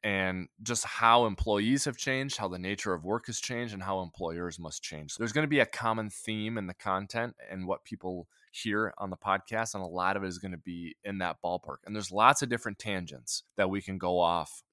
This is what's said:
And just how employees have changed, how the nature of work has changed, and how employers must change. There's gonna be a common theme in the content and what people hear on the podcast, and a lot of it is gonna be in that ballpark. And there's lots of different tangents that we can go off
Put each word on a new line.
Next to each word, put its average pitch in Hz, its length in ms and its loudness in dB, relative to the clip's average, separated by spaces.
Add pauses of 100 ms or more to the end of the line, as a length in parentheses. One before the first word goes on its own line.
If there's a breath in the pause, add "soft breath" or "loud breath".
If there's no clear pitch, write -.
And 92 460 0 (140)
just 113 220 -2
how 117 400 6
employees 107 640 2
have 127 100 -2
changed, 135 400 -2
how 104 120 -2
the 90 100 -4
nature 95 340 -2
of 80 100 0
work 104 240 -2
has 117 140 -6
changed, 120 320 -4
and 95 100 -8
how 95 200 -2
employers 85 560 -4
must 82 240 -10
change. 76 340 -10
There's 110 160 -2
gonna 151 140 2
be 143 140 4
a 113 60 6
common 113 440 -2
theme 110 480 -4
in 98 80 -4
the 92 80 -6
content 104 600 -2 (140)
and 92 180 -8
what 92 180 -2
people 92 440 -8 (240 soft breath)
hear 107 460 0
on 101 100 -6
the 92 80 -6
podcast, 107 580 0
and 98 80 -4
a 90 40 -6
lot 90 320 0
of 98 40 -2
it 95 60 -2
is 90 100 -6
gonna 92 200 -8
be 85 440 -10
in 98 160 -6
that 87 240 -2
ballpark. 85 440 -4
And 104 100 -6
there's 95 160 -6
lots 117 300 8
of 127 80 -2
different 117 280 -4
tangents 85 640 -4 (140)
that 95 140 4
we 98 100 0
can 95 160 -6
go 90 240 2
off 85 420 2 (100)